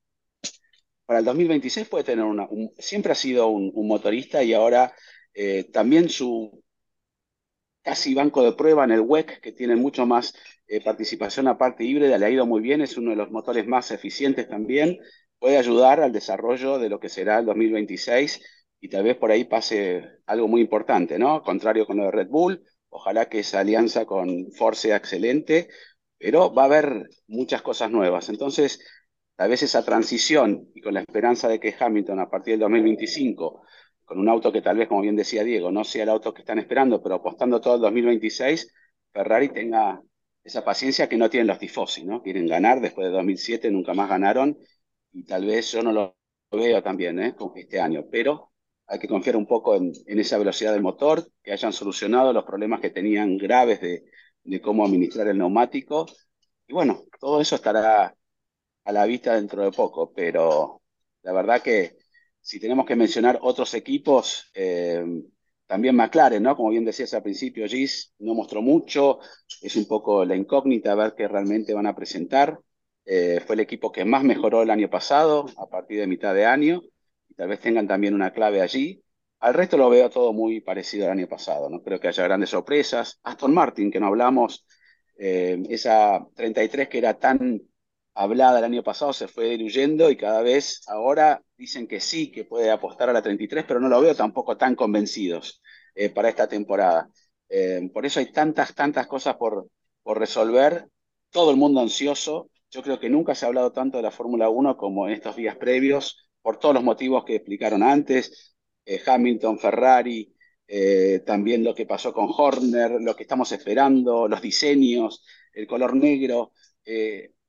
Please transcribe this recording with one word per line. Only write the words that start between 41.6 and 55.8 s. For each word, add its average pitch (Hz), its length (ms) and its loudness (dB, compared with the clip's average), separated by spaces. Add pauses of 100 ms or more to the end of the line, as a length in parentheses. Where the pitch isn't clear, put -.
¿no? 113 160 -8
Quieren 92 240 -4
ganar, 95 360 2
después 95 260 -4
de 90 40 -2
dos 92 140 -2
mil 92 140 -2
siete 117 320 -4
nunca 92 240 -4
más 101 120 0
ganaron, 110 520 0 (520)
y 90 140 -16
tal 95 200 -6
vez 107 260 -2
yo 113 100 -2
no 117 100 0
lo 104 240 -2 (360)
veo 110 320 2
también, 92 360 -4
¿eh? 120 160 -4
Con 98 220 -12
este 92 220 -8
año, 80 320 -2
pero 147 400 -2 (340)
hay 98 140 -8
que - 80 -10
confiar 113 280 -2
un 104 120 0
poco 113 280 2
en, 90 160 0 (140)
en 104 140 -2
esa 107 180 0
velocidad 104 340 0
del 104 120 0
motor, 151 440 0 (140)
que 101 100 -12
hayan 101 220 -4
solucionado 110 580 0
los - 140 0
problemas 107 360 -6
que - 100 -4
tenían 101 460 -2
graves 113 440 2
de, 90 220 -6 (400)
de - 180 -6
cómo 107 240 0
administrar 98 420 0
el 98 120 0
neumático, 123 640 -2 (640)